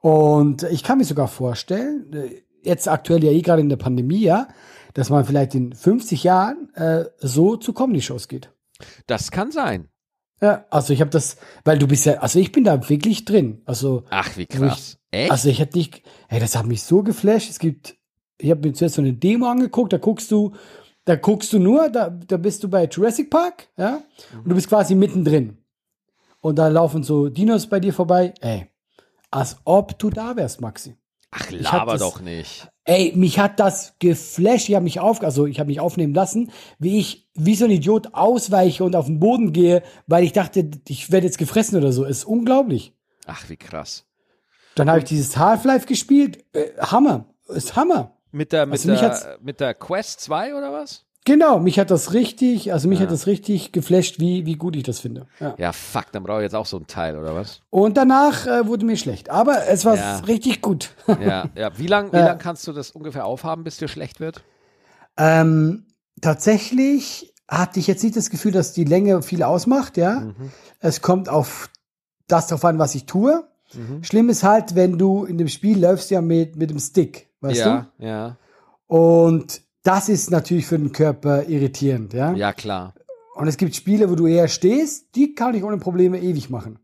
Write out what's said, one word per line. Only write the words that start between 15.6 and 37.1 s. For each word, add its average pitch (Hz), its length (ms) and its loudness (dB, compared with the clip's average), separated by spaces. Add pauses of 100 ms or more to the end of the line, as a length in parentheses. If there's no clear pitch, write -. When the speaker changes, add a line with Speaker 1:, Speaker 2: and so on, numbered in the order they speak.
Speaker 1:
nicht, 160 240 -4 (260)
ey, 113 140 -2
das 117 160 -2
hat 113 80 -2
mich 117 180 -4
so 180 180 4
geflasht. 214 480 0
Es - 100 -16
gibt, - 360 -6 (420)
ich 143 140 0
hab 165 100 2
mir 151 120 -2
zuerst 165 220 0
so 151 60 0
eine 135 120 2
Demo 208 340 2
angeguckt, 240 460 0
da 185 60 0
guckst 208 320 -2
du, 208 220 2 (520)
da 175 100 4
guckst 214 380 0
du 214 60 4
nur, 254 300 4
da, 220 200 -2
da 175 260 -6
bist 185 260 -4
du 208 80 -6
bei 180 180 2
Jurassic 220 420 -2
Park, 349 480 -2
ja, 240 240 -4 (320)
Speaker 2:
Mhm. 113 60 -18
Speaker 1:
und 113 100 -8
du 175 60 2
bist 180 120 0
quasi 190 280 2
mittendrin. 156 640 2 (840)
Und 151 180 -2
da 160 80 4
laufen 156 360 2
so 143 260 0
Dinos 208 380 0
bei 196 120 0
dir 185 140 -2
vorbei, 180 480 -2
ey, 107 260 -8 (640)
als - 340 -6
ob 196 320 0
du 214 140 -4
da 233 240 -8
wärst, 156 260 -6
Maxi. 117 340 -14 (360)
Speaker 2:
Ach, - 180 -12
Speaker 1:
Ich 82 160 -10
hab 80 140 0
Speaker 2:
laber 113 140 -4
Speaker 1:
das 123 80 -4
Speaker 2:
doch 92 200 -6
nicht. 85 480 -14 (160)
Speaker 1:
Ey, 175 300 2
mich 180 240 2
hat 202 200 0
das 196 380 -2
geflasht, 180 720 0
ich 202 60 2
hab 185 80 2
mich 175 160 -4
auf-, 214 240 0
also 147 240 0
ich 143 120 -8
hab 151 80 -4
mich 143 120 -4
aufnehmen 165 340 -2
lassen, 208 380 -2 (260)
wie 190 220 0
ich - 340 -6